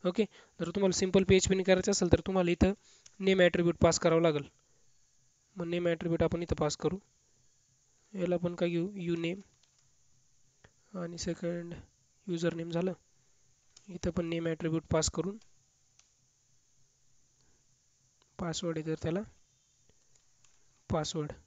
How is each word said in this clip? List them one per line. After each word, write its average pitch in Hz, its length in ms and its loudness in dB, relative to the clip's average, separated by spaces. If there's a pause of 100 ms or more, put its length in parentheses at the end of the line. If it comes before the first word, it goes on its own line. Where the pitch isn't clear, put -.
ओके, 180 200 0 (360)
जर 165 140 -4
तुम्हाला 196 240 2
simple 190 260 4
पीएचपीने 190 380 4
करायचं 185 280 2
असेल 180 220 4
तर - 140 4
तुम्हाला 185 240 2
इथं 185 220 4 (480)
name 190 200 4
attribute 175 420 4
pass 165 160 4
करावं 165 240 4
लागेल. 147 260 2 (1080)
मग 175 100 -6
name 175 220 -2
attribute 165 340 0
आपण 165 200 0
इथं 165 140 -4
pass 151 200 -2
करू. 175 220 -4 (1120)
याला 180 220 -2
आपण 175 200 -2
काय 175 140 -2
घेऊ, 170 280 -2
यू 170 200 -4
Uname 170 240 -4 (1500)
आणि 170 240 -10
second 170 560 -6 (520)
युजर 170 280 -2
नेम 165 160 -8
झालं. 175 220 -2 (960)
इथं 180 220 -6
पण 170 160 -4
name 165 220 -4
attribute 160 420 -4
pass 160 240 0
करून 185 220 -6 (3000)
Password 165 400 -4
आहे 156 80 -8
तर 160 160 -2
त्याला 175 180 -2 (1700)
Password. 151 420 -4 (140)